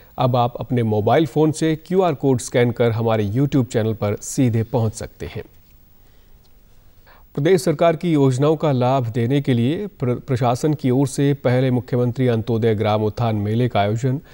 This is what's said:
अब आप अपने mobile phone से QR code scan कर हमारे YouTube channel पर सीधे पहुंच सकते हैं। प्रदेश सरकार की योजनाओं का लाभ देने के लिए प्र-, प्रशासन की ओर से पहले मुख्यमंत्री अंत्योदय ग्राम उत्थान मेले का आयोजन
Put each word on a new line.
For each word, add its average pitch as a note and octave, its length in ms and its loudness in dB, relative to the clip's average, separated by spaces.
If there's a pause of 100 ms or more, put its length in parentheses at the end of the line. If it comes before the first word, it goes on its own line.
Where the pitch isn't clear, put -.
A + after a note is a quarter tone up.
(180)
अब B2+ 180 0
आप A#2+ 240 0
अपने B2 220 -2
mobile A2+ 440 2
phone D3+ 260 0
से D#3+ 240 -2
QR F3+ 380 0
code C3+ 260 0
scan A#2+ 300 0
कर A#2 200 0
हमारे A2 340 0
YouTube C3 400 0
channel A2 280 -2
पर G#2 300 -4
सीधे A#2 400 0
पहुंच A2+ 320 -2
सकते - 320 -12
हैं। - 160 -12 (1900)
प्रदेश E3 280 2
सरकार E3 340 2
की E3+ 160 -2
योजनाओं C#3+ 440 2
का D3+ 160 0
लाभ B2+ 340 0
देने A#2+ 340 0
के C3+ 140 0
लिए D3 320 0
प्र-, B2 400 -4
प्रशासन B2+ 480 0
की C3+ 160 -2
ओर C3+ 160 2
से C#3+ 280 0
पहले B2+ 360 0
मुख्यमंत्री B2 580 0
अंत्योदय A2+ 460 0
ग्राम G#2+ 300 0
उत्थान A2 320 -2
मेले A2 320 0
का G#2+ 120 0
आयोजन A#2 400 0 (140)